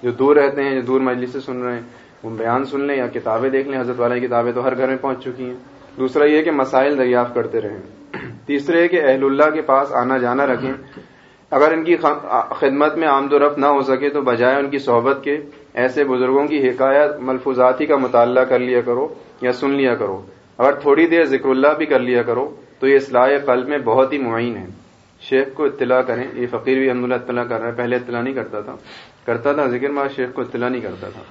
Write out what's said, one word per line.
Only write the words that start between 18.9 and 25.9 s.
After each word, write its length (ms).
یا 100
سن 180
لیا 260
کرو۔ 300
اگر 140
تھوڑی 360
دیر 160
ذکر 260
اللہ 180
بھی 80
کر 140
لیا 240
کرو 320
تو 80
یہ 80
اصلاح 320
قلب 220
میں 100
بہت 360
ہی 40
معین 400
ہے۔ 80
شیخ 320
کو 120
اطلاع 360